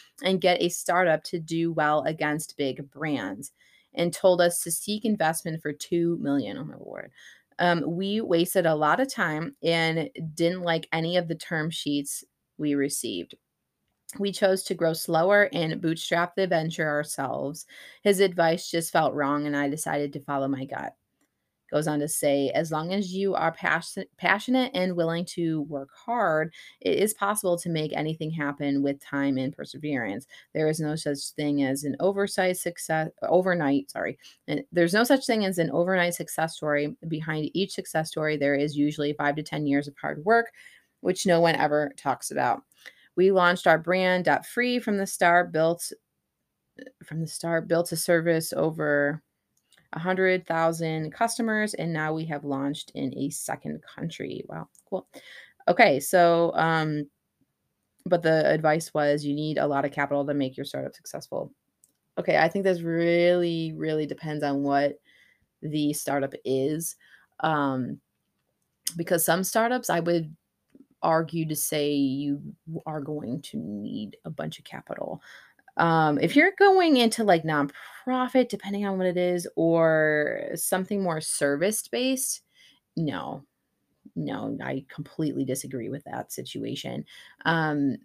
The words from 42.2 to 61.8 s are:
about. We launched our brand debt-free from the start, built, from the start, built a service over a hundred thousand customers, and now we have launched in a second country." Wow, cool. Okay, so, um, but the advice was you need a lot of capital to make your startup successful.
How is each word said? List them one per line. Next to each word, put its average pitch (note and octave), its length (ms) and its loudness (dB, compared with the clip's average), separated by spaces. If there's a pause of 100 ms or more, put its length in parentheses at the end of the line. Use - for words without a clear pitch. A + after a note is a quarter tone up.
about. C3 340 0 (520)
We F#3 140 6
launched F3+ 360 4
our D#3+ 120 8
brand F3+ 480 2
debt-free B3 540 0
from G#3 180 -2
the G3 80 -2
start, F3 460 4
built, E3 380 0 (1160)
from D#3+ 160 -6
the D#3+ 40 -4
start, E3 400 -2
built E3+ 260 2
a E3 40 -2
service E3 560 2
over D3+ 720 0 (720)
a E3 40 -6
hundred F#3 480 2
thousand E3 680 0
customers, A3 600 0
and E3 180 -4
now D#3 220 -2
we D#3+ 100 -4
have D3 220 -6
launched C#3+ 480 -4
in C3+ 200 -4
a C#3 140 -4
second - 540 -8
country." - 680 -10
Wow, D#3+ 220 -14 (180)
cool. - 180 -8 (600)
Okay, E3+ 320 6
so, E3+ 540 4
um, D#3 560 0 (960)
but E3+ 160 2
the D#3+ 280 4
advice D#3 440 2
was D3 280 2
you C#3+ 120 -2
need D3+ 240 -2
a C#3+ 80 2
lot C#3 180 0
of C#3+ 80 -4
capital C#3+ 320 -2
to D3 80 -2
make C3+ 240 -2
your C#3 80 -8
startup C3+ 300 -10
successful. - 580 -10 (640)